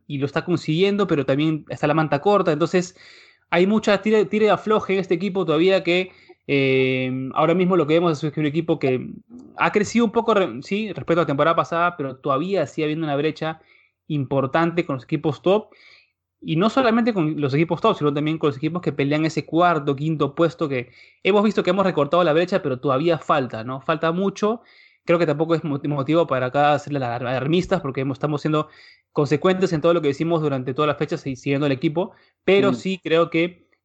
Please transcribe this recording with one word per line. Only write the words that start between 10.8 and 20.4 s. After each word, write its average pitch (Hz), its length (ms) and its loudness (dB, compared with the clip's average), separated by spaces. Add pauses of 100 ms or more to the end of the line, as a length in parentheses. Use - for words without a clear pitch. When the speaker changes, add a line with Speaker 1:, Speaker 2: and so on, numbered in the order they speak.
Speaker 1:
respecto 165 280 -2
a 165 40 0
la - 20 0
temporada 147 300 2
pasada, 170 400 0
pero 135 200 -8
todavía 151 500 -2
sigue 151 200 -4
habiendo 156 200 -4
una 143 100 -2
brecha 156 440 -4 (480)
importante 151 800 0
con 139 100 -4
los 123 80 -12
equipos 151 380 -4
top, 202 280 0 (720)
y 160 120 -2
no 202 140 2
solamente 233 440 2
con 156 260 0
los 139 140 0
equipos 165 260 0
top, 214 160 2
sino 147 160 0
también 151 240 -2
con 156 120 0
los 143 80 -2
equipos 156 260 -6
que 160 80 -2
pelean 143 340 0
ese 156 220 -2
cuarto, 156 480 2
quinto 143 400 -2
puesto, 165 340 0